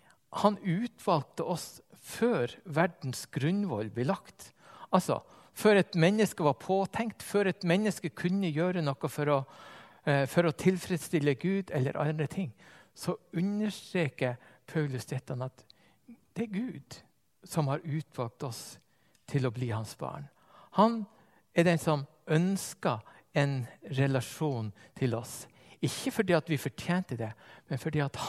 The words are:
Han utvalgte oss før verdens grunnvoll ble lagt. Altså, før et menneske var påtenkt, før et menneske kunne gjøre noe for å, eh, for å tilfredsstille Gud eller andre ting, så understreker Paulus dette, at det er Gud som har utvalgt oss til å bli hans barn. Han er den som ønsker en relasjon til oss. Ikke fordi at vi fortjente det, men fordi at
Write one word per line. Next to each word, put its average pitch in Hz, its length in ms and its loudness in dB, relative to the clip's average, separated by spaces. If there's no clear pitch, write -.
Han 202 200 4
utvalgte 180 840 0
oss - 360 -6
før 190 460 0
verdens 156 680 -2
grunnvoll 143 560 0
ble 117 160 -2
lagt. - 460 -6
Altså, - 300 2
før 208 220 8
et - 180 0
menneske 185 480 4
var 139 160 6
påtenkt, 196 640 -2
før 202 240 2
et - 160 -4
menneske 180 480 2
kunne 180 400 0
gjøre 175 320 0
noe 143 240 -2
for 147 240 0
å, 135 60 4
eh, 139 240 4
for 170 160 4
å 160 80 2
tilfredsstille 170 880 0
Gud 190 320 -2
eller 135 240 0
andre 156 300 0
ting, 175 260 -4
så - 240 -4
understreker 185 1040 -2
Paulus 139 380 -2
dette, 135 280 -8
at 127 320 -8
det - 80 -4
er 214 100 -8
Gud 190 480 -10
som 151 240 -2
har 147 140 -2
utvalgt 147 640 -6
oss - 340 -10
til 131 200 0
å 113 60 -2
bli 120 200 -4
hans 110 240 -6
barn. - 320 -10
Han 220 280 4
er 170 80 6
den 170 140 6
som 147 280 0
ønsker 170 760 0
en 139 340 0
relasjon 131 760 0
til 120 200 0
oss. - 320 -10
Ikke - 300 -2
fordi 185 220 2
at 160 160 2
vi 147 80 2
fortjente 170 600 -4
det, 110 160 -6
men 139 100 -4
fordi 156 200 -2
at 139 160 -2